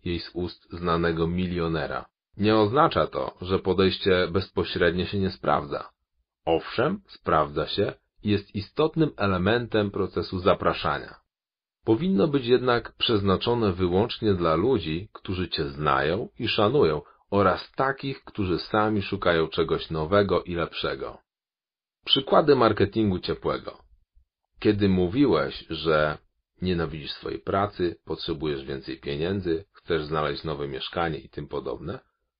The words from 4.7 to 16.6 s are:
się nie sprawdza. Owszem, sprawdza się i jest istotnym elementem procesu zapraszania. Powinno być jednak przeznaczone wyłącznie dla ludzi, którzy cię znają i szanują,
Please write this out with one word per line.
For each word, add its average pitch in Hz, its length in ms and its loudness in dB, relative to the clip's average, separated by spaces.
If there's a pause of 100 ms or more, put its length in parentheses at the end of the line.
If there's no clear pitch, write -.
się 104 120 -4
nie 95 120 0
sprawdza. 71 600 -4 (540)
Owszem, 160 640 0
sprawdza 76 600 0
się 110 260 -2 (300)
i 104 80 0
jest 101 240 -2
istotnym 156 640 0
elementem 104 760 0
procesu 95 480 -4
zapraszania. 85 760 0 (760)
Powinno 175 400 2
być 139 180 0
jednak 120 460 2
przeznaczone 101 800 2
wyłącznie 95 640 0
dla 85 200 2
ludzi, 92 580 0
którzy 90 360 -6
cię 76 200 -4
znają 71 600 0 (100)
i 113 100 -4
szanują, 104 540 2 (280)